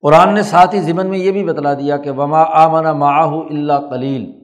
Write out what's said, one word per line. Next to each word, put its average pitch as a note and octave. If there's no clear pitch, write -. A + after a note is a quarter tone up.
قرآن E3+
نے G#3
ساتھ F#3
ہی G3
ضمن E3+
میں F#3+
یہ F#3
بھی G3
بتلا D3
دیا C#3+
کہ C#3+
وما C#3+
آمن D#3+
معہ D3
الا D3
قلیل C3